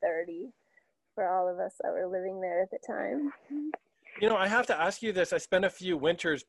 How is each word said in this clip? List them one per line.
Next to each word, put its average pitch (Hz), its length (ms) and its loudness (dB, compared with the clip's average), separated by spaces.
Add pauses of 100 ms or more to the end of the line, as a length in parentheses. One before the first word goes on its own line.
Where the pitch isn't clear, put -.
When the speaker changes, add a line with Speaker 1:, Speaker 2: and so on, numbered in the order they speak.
Speaker 1:
thirty 175 500 -2 (600)
for 190 140 0
all 185 200 2
of 180 100 -2
us 185 240 -4
that - 100 -2
were 180 140 -2
living 185 340 -4
there 180 220 0
at 190 80 -2
the - 160 -8
time. 240 460 -4 (880)
Speaker 2:
You 214 100 4
know, 220 80 4
I 190 100 4
have 226 200 4
to 160 120 2
ask 185 240 0
you 226 100 0
this. 180 200 2
I 165 60 0
spent 190 260 2
a 185 60 4
few 185 260 -2
winters 156 520 0